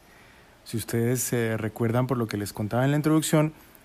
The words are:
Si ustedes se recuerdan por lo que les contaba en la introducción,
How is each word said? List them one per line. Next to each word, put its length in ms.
Si 140
ustedes 420
se 380
recuerdan 480
por 100
lo 100
que 120
les 160
contaba 320
en 60
la 40
introducción, 560